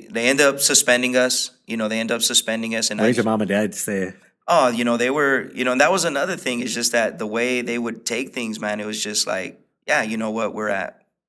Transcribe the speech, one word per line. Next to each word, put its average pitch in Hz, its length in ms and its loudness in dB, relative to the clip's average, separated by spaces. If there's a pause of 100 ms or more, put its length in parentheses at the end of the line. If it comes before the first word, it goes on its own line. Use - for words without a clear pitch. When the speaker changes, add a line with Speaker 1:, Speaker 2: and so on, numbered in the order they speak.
(120)
Speaker 1:
they 113 160 0
end 139 140 4
up 139 180 4
suspending 127 560 4
us. 127 360 0 (160)
You 120 100 -6
know, 110 100 0
they 110 140 -2
end 113 100 -2
up 117 100 -2
suspending 113 540 0
us. 113 160 -2
And 107 80 -4
Speaker 2:
What 107 60 4
Speaker 1:
I 113 60 4
Speaker 2:
did 123 60 2
your 113 60 2
mom 110 160 2
and 107 80 0
dad 101 260 2
say? 95 400 -4 (360)
Speaker 1:
Oh, 156 180 6
you 120 160 0
know, 120 140 2
they 120 120 2
were, 135 440 2
you 123 100 -4
know, 127 80 0
and 127 80 2
that 147 120 6
was 185 120 2
another 165 320 -2
thing, 123 260 -4
is 120 120 -4
just 120 180 -2
that 113 260 2
the 110 100 -6
way 120 340 0
they 120 160 -4
would 117 280 -6
take 123 280 -6
things, 110 260 -6
man, 107 200 -4
it 104 60 -8
was 107 180 -6
just 104 240 -4
like, - 320 -6 (260)
"Yeah, 147 180 0
you 110 120 -4
know 110 160 -4
what, 110 220 -4
we're 107 160 -4
at, 98 320 -6 (280)